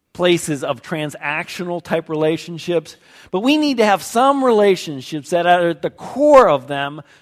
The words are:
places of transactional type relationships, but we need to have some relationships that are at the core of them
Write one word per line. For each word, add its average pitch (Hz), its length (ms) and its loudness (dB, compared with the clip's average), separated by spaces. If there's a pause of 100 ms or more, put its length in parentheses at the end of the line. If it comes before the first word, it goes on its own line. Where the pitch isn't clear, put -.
(120)
places 170 500 -2
of 139 200 -6
transactional 160 1000 -8
type 165 260 -4
relationships, 160 880 -4 (360)
but - 80 -2
we 269 160 2
need 294 220 0
to 220 60 4
have 196 200 2
some 269 400 0
relationships 175 840 0
that 170 160 0
are 175 240 4
at 160 120 -8
the 156 80 -6
core 269 580 4
of 139 200 0
them 143 340 -6 (200)